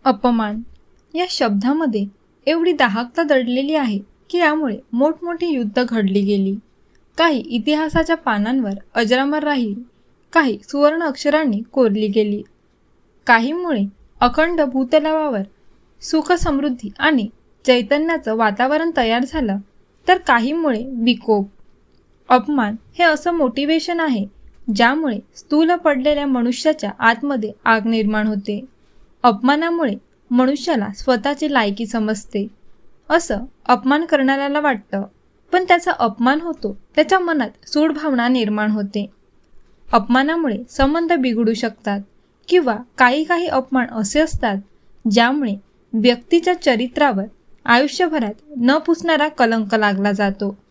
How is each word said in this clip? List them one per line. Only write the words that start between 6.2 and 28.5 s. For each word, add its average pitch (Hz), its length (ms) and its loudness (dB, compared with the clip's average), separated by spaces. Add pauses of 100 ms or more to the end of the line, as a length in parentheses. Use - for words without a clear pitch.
गेली. 196 340 0 (600)
काही 311 220 2
इतिहासाच्या 311 760 0
पानांवर 220 560 -2 (220)
अजरामर 269 480 0
राहिली, 240 400 -2 (500)
काही 262 300 0
सुवर्ण 294 400 0
अक्षरांनी 294 600 -2 (100)
कोरली 214 360 0
गेली. 208 340 -2 (840)
काहींमुळे 262 580 2 (360)
अखंड 311 400 2
भूतलावर 285 840 0 (600)
सुख, - 300 -2
समृद्धी 269 680 -2
आणि 262 300 0 (380)
चैतन्याचं 262 680 0
वातावरण 254 600 0
तयार 240 320 0
झालं, 220 300 -2 (500)
तर 370 100 4
काहींमुळे 262 720 0
विकोप. 226 600 0 (800)
अपमान 254 480 2 (220)
हे 349 60 4
असं 311 260 2
मोटिवेशन 320 680 -2
आहे, 240 260 -2 (480)
ज्यामुळे 240 440 2 (180)
स्थूल 320 380 2
पडलेल्या 294 520 0
मनुष्याच्या 254 720 0
आतमध्ये 233 540 0 (120)
आग 226 220 2
निर्माण 214 400 0
होते. 214 380 -4 (580)